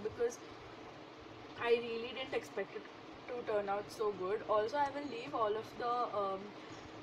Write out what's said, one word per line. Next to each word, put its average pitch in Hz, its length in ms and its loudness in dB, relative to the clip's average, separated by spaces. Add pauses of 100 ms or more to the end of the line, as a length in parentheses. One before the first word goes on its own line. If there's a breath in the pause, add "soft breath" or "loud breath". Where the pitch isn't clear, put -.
because 233 340 0 (1200)
I 240 100 6
really 233 440 2
didn't 262 180 -4
expect 208 420 -2
it 208 80 -8 (440)
to 240 240 -2
turn 202 160 4
out 202 220 2
so 214 300 2
good. 190 300 2
Also, 214 280 6
I 285 180 4
will 285 160 -4
leave 254 240 -4
all 214 280 4
of - 20 -10 (120)
the, 240 160 2 (240)
um, 196 220 2 (640 loud breath)